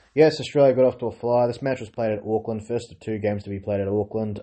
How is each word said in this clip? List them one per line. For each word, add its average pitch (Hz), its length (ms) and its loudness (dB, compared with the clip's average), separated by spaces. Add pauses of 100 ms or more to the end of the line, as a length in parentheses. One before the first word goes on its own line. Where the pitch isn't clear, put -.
(180)
Yes, 151 220 4
Australia 135 340 4
got 127 120 4
off 123 140 2
to 120 80 -6
a 107 40 -6
flyer. 120 340 0
This 120 160 -4
match 135 200 -4
was 107 80 -12
played 110 240 -2
at 104 120 -6
Auckland, 110 400 -4
first 117 240 -6
of - 120 -20
two 110 160 -4
games 104 260 -2
to - 60 -12
be 98 100 -8
played 101 220 -2
at 98 80 -4
Auckland, 104 540 -2